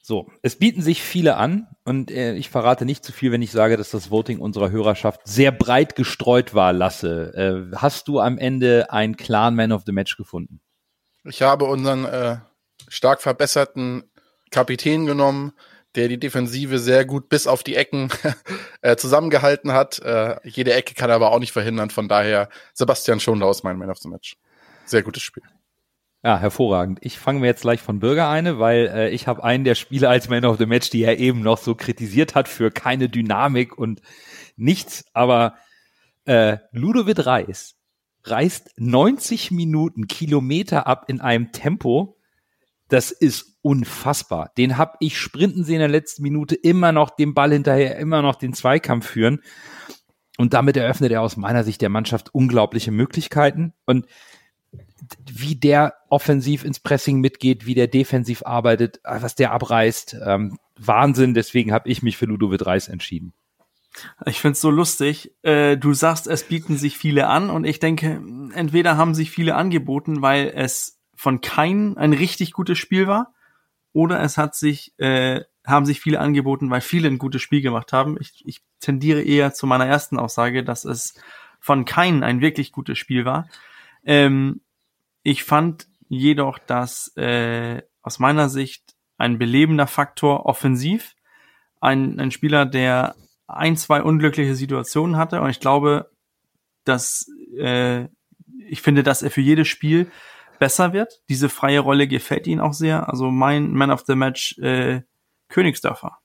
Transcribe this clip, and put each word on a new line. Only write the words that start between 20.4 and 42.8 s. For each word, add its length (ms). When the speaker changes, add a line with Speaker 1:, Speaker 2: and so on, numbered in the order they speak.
Speaker 2:
jede 300
Ecke 220
kann 160
er 40
aber 160
auch 80
nicht 140
verhindern. 380
Von 180
daher, 400
Sebastian 480
Schonlau 300
ist 120
mein 140
Man 120
of 100
the 100
Match. 260
Sehr 200
gutes 200
Spiel. 200
Speaker 1:
Ja, 140
hervorragend. 640
Ich 180
fange 220
mir 60
jetzt 160
gleich 180
von 180
Bürger 300
eine, 280
weil, 300
äh, 220
ich 180
habe 160
einen 220
der 100
Spieler 340
als 200
Man 160
of 120
the 80
Match, 240
die 140
er 160
eben 220
noch 160
so 180
kritisiert 580
hat 140
für 240
keine 380
Dynamik 680
und 240
nichts. 480
Aber, 420
äh, 360
Ludovic 540
Reis 500
reißt 540
neunzig 760
Minuten 560
Kilometer 800
ab 220
in 100
einem 320
Tempo. 640